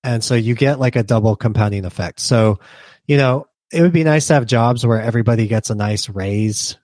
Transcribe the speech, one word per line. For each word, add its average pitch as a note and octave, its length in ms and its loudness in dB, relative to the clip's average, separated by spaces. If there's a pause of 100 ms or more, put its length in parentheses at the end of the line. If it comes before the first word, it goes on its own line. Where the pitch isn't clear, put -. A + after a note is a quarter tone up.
And A#2+ 200 -2
so C3 120 -2
you A#2 180 0
get, C3+ 260 0
like, B2+ 160 0
a A#2 80 2
double A2 320 2
compounding G#2 500 -2
effect. - 340 -8
So, A2 400 2 (480)
you C#3+ 100 2
know, C3+ 300 0 (260)
it E3+ 80 2
would F3 100 4
be D#3+ 140 2
nice D3+ 220 2
to D#3 80 4
have C3 100 2
jobs A#2+ 400 0
where A2+ 160 2
everybody A2+ 460 0
gets A2 220 -2
a A2 60 -4
nice G#2 320 -4
raise G2+ 760 -4